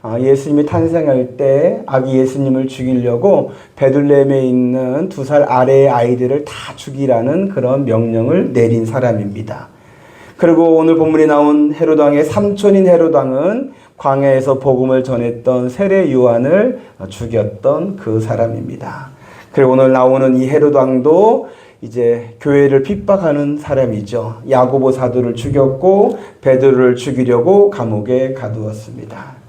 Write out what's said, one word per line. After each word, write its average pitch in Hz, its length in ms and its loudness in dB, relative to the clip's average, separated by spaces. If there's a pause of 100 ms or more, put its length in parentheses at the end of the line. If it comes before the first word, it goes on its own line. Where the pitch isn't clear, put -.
어, 113 160 -10
예수님이 139 480 2
탄생할 156 680 -2
때 147 500 0
아기 131 320 -2
예수님을 131 500 0
죽이려고 127 840 0 (240)
베들레헴에 139 680 2
있는 127 640 -2
두 135 160 -10
살 143 180 2
아래의 135 460 4
아이들을 123 560 0
다 - 80 -16 (240)
죽이라는 139 720 -2
그런 135 340 -2
명령을 117 720 0
내린 113 320 0
사람입니다. 107 800 -6 (720)
그리고 165 400 4
오늘 160 180 2
본문에 156 300 2
나온 147 480 2
헤롯 156 260 0
왕의 147 240 2
삼촌인 196 640 2
헤롯 170 260 4
왕은 156 600 -2 (240)
광야에서 135 600 0
복음을 131 440 0
전했던 123 640 -2
세례 190 460 0
요한을, 131 680 2 (180)
어, 95 100 -14
죽였던 135 880 -4
그 110 240 -4
사람입니다. 113 880 -8 (420)
그리고 131 220 2
오늘 131 180 4
나오는 131 460 2
이 131 100 0
헤롯 147 280 2
왕도 139 720 2 (320)
이제 117 600 -2
교회를 139 420 4
핍박하는 156 760 -2
사람이죠. 113 920 -4
야고보 131 420 2
사도를 123 440 -2
죽였고 147 840 0 (220)
베드로를 131 560 4
죽이려고 127 720 2
감옥에 123 640 -4
가두었습니다. 110 1040 -12 (120)